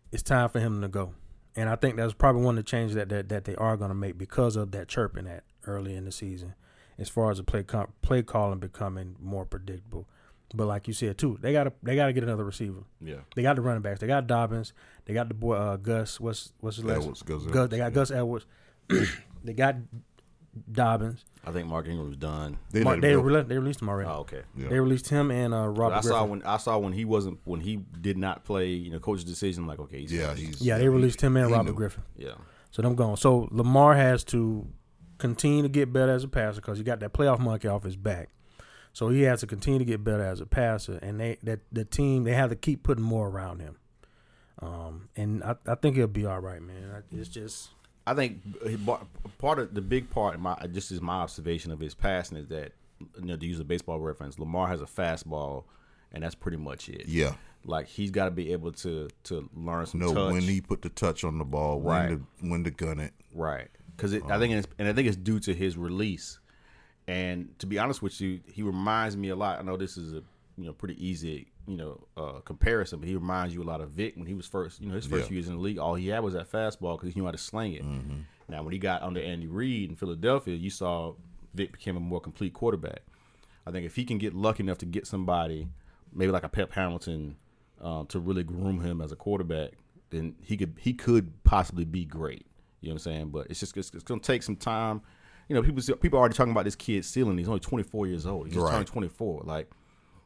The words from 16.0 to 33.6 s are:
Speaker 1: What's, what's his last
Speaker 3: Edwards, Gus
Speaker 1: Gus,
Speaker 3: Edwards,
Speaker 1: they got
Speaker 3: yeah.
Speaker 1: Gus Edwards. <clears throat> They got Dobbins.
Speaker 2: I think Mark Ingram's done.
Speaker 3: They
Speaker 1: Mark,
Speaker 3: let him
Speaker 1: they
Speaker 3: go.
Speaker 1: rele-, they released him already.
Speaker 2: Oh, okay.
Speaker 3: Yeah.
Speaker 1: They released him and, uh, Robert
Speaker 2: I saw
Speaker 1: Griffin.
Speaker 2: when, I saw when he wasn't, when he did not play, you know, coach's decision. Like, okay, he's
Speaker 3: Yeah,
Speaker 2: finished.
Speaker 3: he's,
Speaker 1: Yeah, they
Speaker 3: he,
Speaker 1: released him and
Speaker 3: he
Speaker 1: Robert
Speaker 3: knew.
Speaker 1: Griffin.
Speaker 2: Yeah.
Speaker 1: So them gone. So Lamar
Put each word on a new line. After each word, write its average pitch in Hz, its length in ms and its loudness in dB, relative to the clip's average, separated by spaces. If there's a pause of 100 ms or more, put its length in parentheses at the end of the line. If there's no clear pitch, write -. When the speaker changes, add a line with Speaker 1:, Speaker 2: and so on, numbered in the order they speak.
Speaker 1:
What's, 113 400 -6
what's 110 180 -6
his 113 80 -6
last 92 180 2
Speaker 3:
Edwards, 73 200 -6
Gus 76 220 -4
Speaker 1:
Gus, 78 60 -4
Speaker 3:
Edwards, 127 200 4
Speaker 1:
they 110 80 -2
got 120 60 2
Speaker 3:
yeah. 120 60 0
Speaker 1:
Gus 131 200 4
Edwards. 120 360 -2 (420)
<clears throat> - 560 0
They 117 100 -6
got 131 220 4 (920)
Dobbins. 113 540 2 (200)
Speaker 2:
I 85 80 -8
think 85 160 -4
Mark 80 180 -2
Ingram's 78 300 -4
done. 76 420 -4 (140)
Speaker 3:
They 110 100 4
Speaker 1:
Mark, 131 140 6
Speaker 3:
let - 0 -
him - 60 0
Speaker 1:
they 143 120 8
Speaker 3:
go. 135 80 6
Speaker 1:
rele-, 139 260 4
they 127 80 0
released 135 240 -2
him 104 80 -2
already. 98 220 -2
Speaker 2:
Oh, 76 80 -4
okay. 71 240 -10 (140)
Speaker 3:
Yeah. 65 120 -4
Speaker 1:
They 131 120 4
released 131 280 4
him 143 220 4
and, 123 240 2
uh, 110 140 2
Robert 110 260 2
Speaker 2:
I 107 60 4
saw 113 80 2 (180)
Speaker 1:
Griffin. 104 40 0
Speaker 2:
when, 101 120 -4
I 104 140 0
saw 110 220 2
when 98 140 0
he 107 120 -2
wasn't, 101 400 2
when 85 160 -4
he 104 160 -2
did 92 420 -4
not 92 260 -2
play, 92 280 0
you 87 180 -4
know, 80 80 -4
coach's 95 260 -2
decision. 87 420 -2
Like, 73 120 -8
okay, 69 220 -10
he's 76 120 -6
Speaker 3:
Yeah, 78 220 0
Speaker 2:
finished. 67 80 -6 (160)
Speaker 3:
he's, - 40 -4
Speaker 1:
Yeah, 117 140 4
they 123 80 4
Speaker 3:
he, 135 40 8
Speaker 1:
released 127 340 6
him 131 140 6
and 127 100 6
Speaker 3:
he 117 60 6
Speaker 1:
Robert 113 180 4
Speaker 3:
knew. 104 60 -2
Speaker 1:
Griffin. 104 260 -4 (140)
Speaker 2:
Yeah. 65 180 -10 (380)
Speaker 1:
So 110 100 -2
them 123 140 4
gone. 110 200 4
So 123 360 6
Lamar 131 420 10